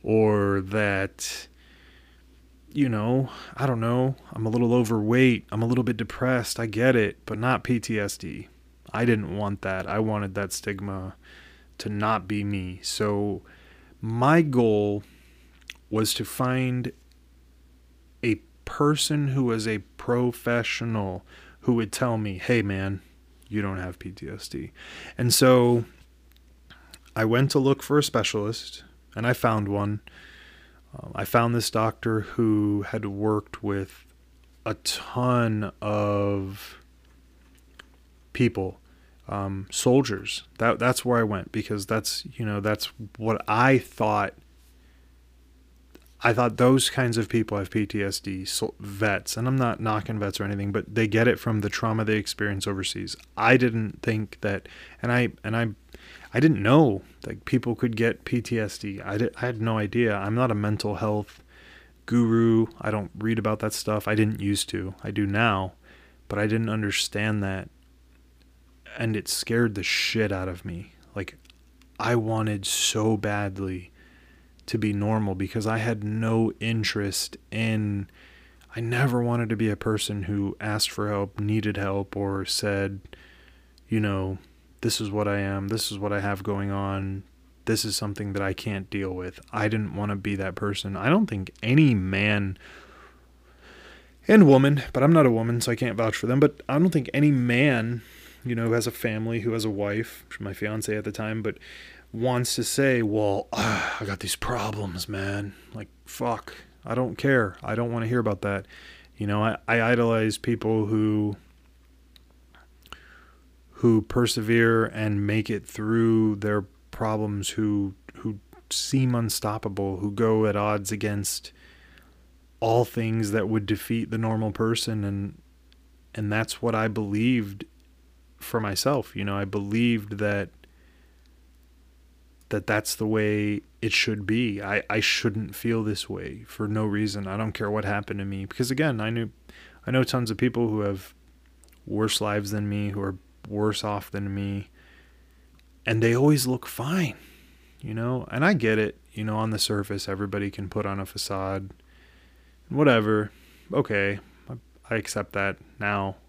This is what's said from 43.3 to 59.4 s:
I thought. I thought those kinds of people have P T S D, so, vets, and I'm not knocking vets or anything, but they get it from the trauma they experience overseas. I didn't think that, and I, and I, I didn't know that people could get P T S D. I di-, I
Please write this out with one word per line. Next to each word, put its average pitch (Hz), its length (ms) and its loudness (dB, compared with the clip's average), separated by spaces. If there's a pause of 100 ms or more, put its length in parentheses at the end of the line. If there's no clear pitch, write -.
I 123 300 6
thought. 107 560 0 (1900)
I 120 60 6
thought 113 240 2
those 127 340 6
kinds 120 280 0
of 107 100 -2
people 107 300 -2
have 95 120 -4
P 107 160 -2
T 101 160 -4
S 98 200 -4
D, 95 240 -8
so, - 340 -4
vets, 101 560 -4
and 113 100 -4
I'm 131 120 2
not 120 240 0
knocking 107 380 -2
vets 98 200 -4
or 101 60 -2
anything, 101 260 -4
but 104 240 -4
they 113 100 4
get 110 220 4
it 120 100 4
from 110 220 -2
the 104 100 -2
trauma 110 360 -2
they 107 100 2
experience 101 500 -4
overseas. 95 520 -6 (180)
I 120 220 6
didn't 113 440 0
think 107 380 -4
that, 98 300 -4 (320)
and 120 100 -2
I, 120 180 2 (140)
and 110 140 -2
I, 113 140 0 (640)
I 123 60 2
didn't 135 240 6
know 131 380 6 (220)
that - 200 -10
people 120 320 0
could 113 220 0
get 113 260 0
P 120 180 -2
T 117 160 -2
S 107 200 -4
D. 98 240 -8
I 98 160 -4
di-, 117 180 0
I - 60 -10